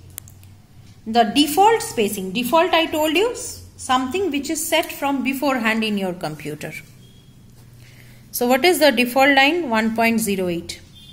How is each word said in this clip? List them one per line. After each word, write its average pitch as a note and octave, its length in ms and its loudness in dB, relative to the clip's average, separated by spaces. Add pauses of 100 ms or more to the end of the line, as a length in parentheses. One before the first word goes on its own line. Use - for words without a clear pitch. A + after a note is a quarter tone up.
(1080)
the A3+ 160 4
default F#4 580 2
spacing. G3 520 -4
Default, D#4+ 380 0
I E4 140 2
told D#4 320 -2
you, A#4 140 2
s-, - 360 -14 (100)
something C4 520 -2
which C#4 220 -4
is D#4 120 -6
set E4 280 -2
from C#4 320 -2
beforehand A#3+ 600 -2
in G#3+ 140 -2
your F#3 160 -2
computer. D#3 580 -10 (1600)
So - 140 -2
what C4 180 2
is F4 140 4
the C#4+ 140 6
default B3+ 440 2
line? C#4+ 360 2
One A3+ 240 0
point A3+ 240 2
zero G3 300 -2
eight. E3+ 300 -8 (340)